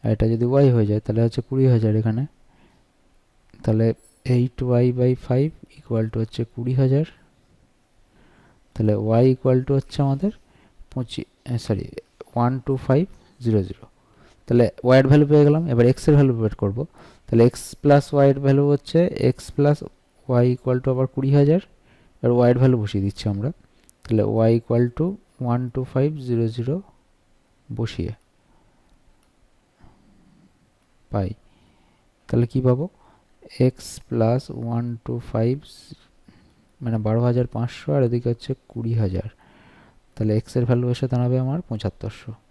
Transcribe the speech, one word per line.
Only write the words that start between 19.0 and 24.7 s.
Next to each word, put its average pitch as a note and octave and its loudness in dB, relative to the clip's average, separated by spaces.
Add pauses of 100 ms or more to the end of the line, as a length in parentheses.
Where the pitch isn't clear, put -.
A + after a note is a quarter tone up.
x - -20 (180)
plus D3 2 (640)
y B2 4
equal B2+ -2
to - -4
আবার C3 -2
কুড়ি C3+ -2
হাজার, D3+ 4 (640)
আর A#2+ 2 (140)
y A#2+ 6
এর B2 2
ভ্যালু C3 4
বসিয়ে G2+ -4
দিচ্ছি - -6
আমরা। G#2 -4 (540)
তাহলে G#2+ 0 (240)
y A2+ 4
equal A#2+ 0 (140)